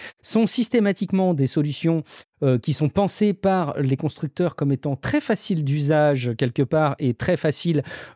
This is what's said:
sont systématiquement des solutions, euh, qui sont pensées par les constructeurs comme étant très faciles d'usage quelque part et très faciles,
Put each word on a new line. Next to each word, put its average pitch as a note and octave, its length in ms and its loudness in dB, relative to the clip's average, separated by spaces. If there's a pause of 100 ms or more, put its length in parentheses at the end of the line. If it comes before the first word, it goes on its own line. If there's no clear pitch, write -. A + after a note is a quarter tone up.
(240)
sont A3+ 240 2
systématiquement G3 880 0
des C3+ 120 2
solutions, D#3 560 0 (400)
euh, B2+ 140 4
qui C#3+ 160 -2
sont D3 160 0
pensées G3+ 440 0
par F#3 460 0
les C#3 180 2
constructeurs D#3+ 580 -4
comme C#3+ 160 0
étant C#3 240 -2
très - 260 -2
faciles F#3 420 -2
d'usage C#3+ 720 2
quelque C3 260 0
part D3+ 340 0
et C3 160 0
très F3 240 0
faciles, D3+ 460 0 (320)